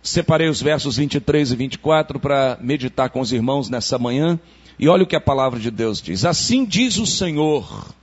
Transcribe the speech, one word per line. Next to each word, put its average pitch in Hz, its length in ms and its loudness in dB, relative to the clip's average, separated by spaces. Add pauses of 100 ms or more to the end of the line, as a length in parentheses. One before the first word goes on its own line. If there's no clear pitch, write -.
Separei 160 460 2
os 131 140 -2
versos 143 340 0
vinte 143 200 0
e 143 40 2
três 147 320 2
e 131 60 2
vinte 127 160 -4
e - 40 -12
quatro 156 400 0
para 135 440 0
meditar 127 480 -2
com 127 100 -4
os 120 140 -2
irmãos 123 360 0
nessa 123 300 -2
manhã, 147 400 0 (400)
e 147 80 4
olha 180 160 6
o - 20 6
que 165 120 -2
a - 20 2
palavra 131 400 0
de 113 100 -4
Deus 110 320 -2
diz. 92 220 -4
"Assim - 400 0
diz 220 320 0
o 220 100 -2
Senhor 151 960 -2